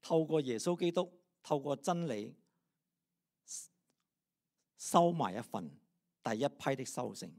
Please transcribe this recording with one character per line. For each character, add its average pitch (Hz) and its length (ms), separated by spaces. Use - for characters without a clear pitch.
透 160 240
過 156 160
耶 123 180
穌 175 200
基 175 120
督， 175 220
透 151 160
過 139 180
真 170 320
理， 110 280
收 175 360
埋 110 240
一 117 40
份 90 300
第 110 160
一 139 100
批 135 280
的 127 80
收 117 300
成。 90 140